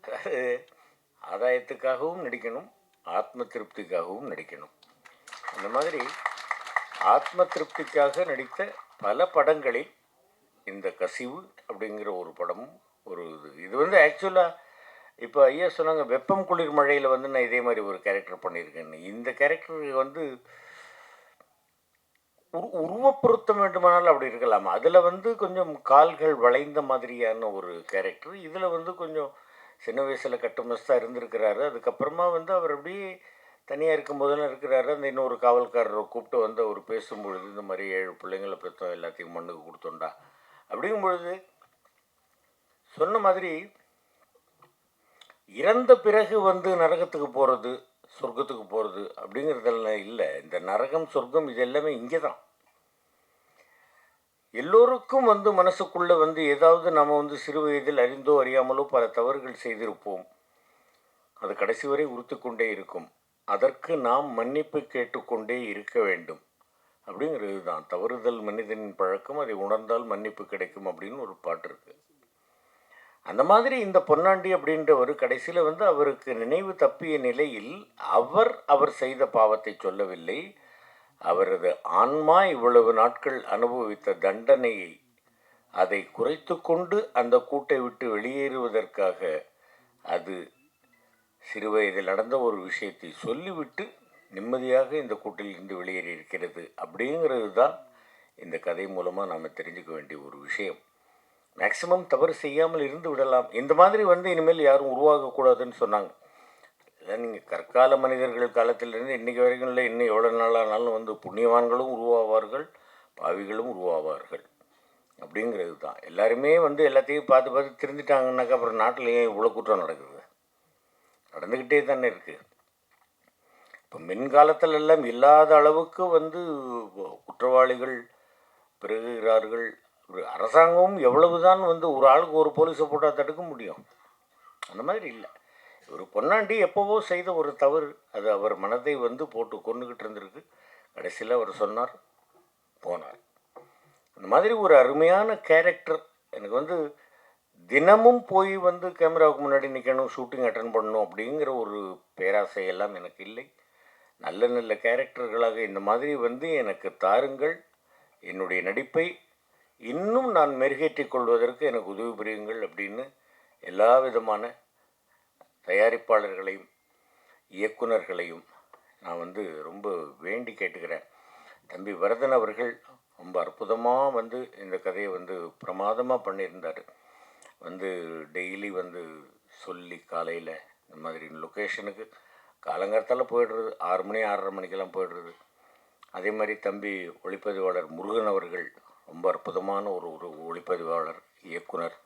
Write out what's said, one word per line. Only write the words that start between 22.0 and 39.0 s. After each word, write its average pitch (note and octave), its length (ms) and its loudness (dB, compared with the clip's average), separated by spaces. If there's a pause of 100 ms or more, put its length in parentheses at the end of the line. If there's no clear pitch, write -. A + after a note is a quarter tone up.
உரு-, E3+ 180 -8
உருவப் G#3+ 500 2
பொருத்தம் A3+ 360 4
வேண்டுமானாலும் F3 560 6
அப்படி C3 160 2
இருக்கலாம். A2+ 360 2
அதுல C#3 340 6
வந்து F#3+ 360 2
கொஞ்சம் F#3 460 -4
கால்கள் D3+ 540 6
வளைந்த C3 460 2
மாதிரியான A#2+ 680 -4
ஒரு F2+ 360 -10
கேரக்டர். F#2+ 460 -6
இதுல F#3 380 -6
வந்து E3+ 240 -6
கொஞ்சம் D#3 380 -8 (440)
சின்ன A#2 240 -6
வயசுல C3 380 -4
கட்டுமஸ்தா A#2+ 540 -4
இருந்திருக்கிறாரு. A2+ 720 -2
அதுக்கப்புறமா D3 680 -4
வந்து E3 220 -4
அவர் E3+ 180 0
அப்படியே F#3 500 -10 (440)
தனியா D#3 280 0
இருக்கும் D3 240 -4
போதெல்லாம் C#3+ 320 0
இருக்கிறாரு. C3 440 0
அந்த C#3+ 140 -4
இன்னொரு C3 280 -2
காவல்காரரை A#2 720 2
கூப்பிட்டு - 300 -6
வந்து A2+ 260 0
அவர் G#2 160 -4
பேசும்பொழுது, G2+ 640 -10
"இந்த G2+ 180 -16
மாதிரி G2 280 -8
ஏழு F#2+ 220 -4
பிள்ளைங்களை F#2+ 460 -10
பெத்தோம், F2+ 380 -10
எல்லாத்தையும் E2+ 340 -14